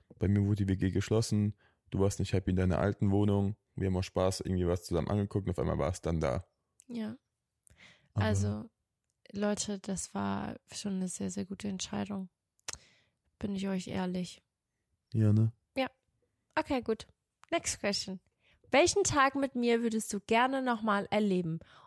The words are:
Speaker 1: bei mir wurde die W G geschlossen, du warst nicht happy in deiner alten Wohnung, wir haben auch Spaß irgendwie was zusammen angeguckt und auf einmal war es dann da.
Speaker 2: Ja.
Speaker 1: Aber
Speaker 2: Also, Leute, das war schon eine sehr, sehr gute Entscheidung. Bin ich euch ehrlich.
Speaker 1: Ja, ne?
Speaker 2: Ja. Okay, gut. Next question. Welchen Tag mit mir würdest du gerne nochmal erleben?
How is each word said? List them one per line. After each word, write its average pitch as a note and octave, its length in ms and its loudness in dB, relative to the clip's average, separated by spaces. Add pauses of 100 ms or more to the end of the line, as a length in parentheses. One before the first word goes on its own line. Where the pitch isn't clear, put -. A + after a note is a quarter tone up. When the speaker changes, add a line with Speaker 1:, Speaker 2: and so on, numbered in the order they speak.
(180)
Speaker 1:
bei F#2+ 100 0
mir G2+ 160 4
wurde G2+ 220 2
die - 20 0
W F#2+ 80 2
G F#2+ 140 2
geschlossen, G#2 640 2 (380)
du F#2 80 0
warst G2+ 200 2
nicht G2 140 -2
happy F#2+ 160 0
in F#2 80 2
deiner F#2 220 4
alten G2+ 320 2
Wohnung, G2+ 440 4 (200)
wir F#2+ 120 0
haben F#2 100 0
auch F#2+ 60 0
Spaß F#2+ 380 0
irgendwie F2+ 260 0
was F2 160 0
zusammen - 260 -2
angeguckt G2+ 360 -2
und G2+ 60 -2
auf - 80 -4
einmal D#2 180 0
war D2 140 0
es - 100 -8
dann E2 180 -2
da. C#2+ 280 -2 (400)
Speaker 2:
Ja. A3+ 280 -8 (1000)
Speaker 1:
Aber G#2+ 100 2
Speaker 2:
Also, G#3 440 0 (640)
Leute, G3+ 480 -2
das F#3 360 -8
war G3 400 -4 (160)
schon G3+ 220 -6
eine F#3 140 -2
sehr, F#3+ 220 -6
sehr F#3+ 160 -6
gute G3+ 220 -10
Entscheidung. G3 640 -6 (1080)
Bin G3+ 180 -4
ich F#3+ 120 -4
euch F#3 200 -4
ehrlich. F3+ 540 -6 (720)
Speaker 1:
Ja, A2 200 4
ne? A2 180 4 (260)
Speaker 2:
Ja. C4 100 0 (680)
Okay, C#4+ 240 0
gut. - 240 -4 (460)
Next - 280 -2
question. G3+ 400 -4 (520)
Welchen E4+ 320 6
Tag C#4 320 2
mit C#4 200 -2
mir A#3 280 2
würdest A3 300 -2
du G3+ 60 -2
gerne C4 440 2
nochmal A3 480 0
erleben? F3+ 480 0 (280)